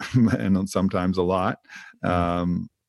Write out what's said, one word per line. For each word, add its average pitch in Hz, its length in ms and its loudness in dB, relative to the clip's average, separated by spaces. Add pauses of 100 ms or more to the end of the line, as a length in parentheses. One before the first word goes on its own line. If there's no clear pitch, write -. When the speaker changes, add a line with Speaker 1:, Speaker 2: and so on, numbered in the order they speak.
Speaker 1:
<laughs> - 80 -14
and 98 560 2
sometimes 92 480 0
a 90 60 2
lot, 92 360 0 (440)
Speaker 2:
Mm. 95 60 0
Speaker 1:
um, 87 600 0 (200)